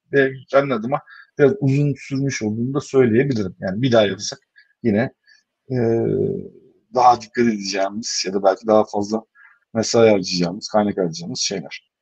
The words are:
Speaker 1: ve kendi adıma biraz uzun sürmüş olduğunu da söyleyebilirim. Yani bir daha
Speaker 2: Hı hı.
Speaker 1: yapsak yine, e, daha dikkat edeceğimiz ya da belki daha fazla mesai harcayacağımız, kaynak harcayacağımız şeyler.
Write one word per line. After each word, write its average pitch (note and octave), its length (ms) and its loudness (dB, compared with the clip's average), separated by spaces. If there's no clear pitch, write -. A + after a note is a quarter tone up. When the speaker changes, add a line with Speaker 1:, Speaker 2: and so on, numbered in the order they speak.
Speaker 1:
ve C3+ 180 4
kendi C#3 260 2
adıma A#2+ 280 -4
biraz C3+ 200 6
uzun C#3+ 380 0
sürmüş C3+ 440 -6
olduğunu A#2 320 -4
da D3 80 -2
söyleyebilirim. A#2 760 2
Yani G2 220 -6
bir C3 100 0
daha A2+ 100 6
Speaker 2:
Hı G#2 40 4
hı. G2 60 0
Speaker 1:
yapsak - 280 -10
yine, A#2 280 0
e, B2+ 40 -4
daha B2 260 4
dikkat A#2+ 240 -2
edeceğimiz G2+ 840 -4
ya F#2+ 60 -4
da G2 100 -2
belki F#2+ 240 2
daha G#2+ 180 4
fazla G#2 380 -4
mesai A2+ 360 4
harcayacağımız, F#2 580 -2
kaynak G#2 300 0
harcayacağımız E2+ 420 -6
şeyler. - 520 -8